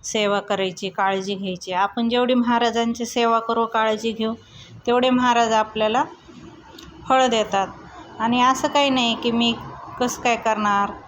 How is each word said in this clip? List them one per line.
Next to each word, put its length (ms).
सेवा 360
करायची, 480
काळजी 460
घ्यायची. 380
आपण 360
जेवढी 260
महाराजांची 720
सेवा 320
करू, 280
काळजी 460
घेऊ, 220
तेवढे 240
महाराज 420
आपल्याला 520
फळ 180
देतात. 420
आणि 220
असं 260
काही 220
नाही 240
की 160
मी 240
कसं 220
काय 140
करणार 540